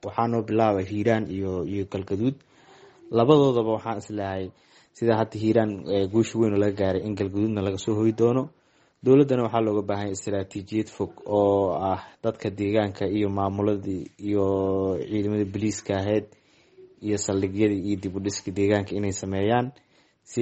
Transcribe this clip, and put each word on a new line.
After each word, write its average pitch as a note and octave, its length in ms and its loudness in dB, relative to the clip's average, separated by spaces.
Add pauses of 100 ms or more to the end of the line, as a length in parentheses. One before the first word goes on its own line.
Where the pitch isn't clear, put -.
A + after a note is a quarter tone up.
waxaa A#2 280 -2
noo A#2 140 0
bilaabay G#2+ 420 2
Hiiraan G#2 460 0
iyo, F#2 340 -4
iyo G2 220 -4
Galgaduud. G2+ 480 -4 (680)
Labadoodaba B2 680 4
waxaan A2 260 -4
isleeyahay G2 460 -6 (520)
sida A2+ 200 2
hadda A2 220 -2
Hiiraan, A2 320 4 (140)
ee, G2 240 0
guusha A2 300 0
weyn A2 160 2
oo G2 40 4
laga G2+ 180 2
gaaray F#2+ 280 0
in G#2+ 100 -4
Galgaduudna G2+ 480 -2
laga F#2+ 160 -2
soo A2 160 -2
hoyi A2 180 2
doono. A#2+ 300 2 (600)
Dowladdana C3 400 6
waxaa A2+ 200 0
looga G#2+ 200 0
baahan G2+ 220 -4
yahay G2+ 80 -4
istiraatiijiyad G2+ 800 -4
fog F#2 220 -6 (120)
oo G2+ 460 4 (100)
ah F#2+ 200 0 (200)
dadka A2+ 300 -4
deegaanka G2+ 560 0
iyo G#2 240 0
maamuladii G2 720 -2 (160)
iyo G2+ 260 0 (540)
ciidamadii G#2 540 -2
booliiska G#2 440 -4
ahayd G2+ 300 0 (760)
iyo G#2 160 -2
saldhigyadii G2 640 0
iyo G2+ 180 -2
dib F#2+ 160 -6
u G2 40 -4
dhiska G2 300 -6
deegaanka G2+ 440 0
inay G2+ 180 -4
sameeyaan G2+ 540 0 (600)
si - 140 -4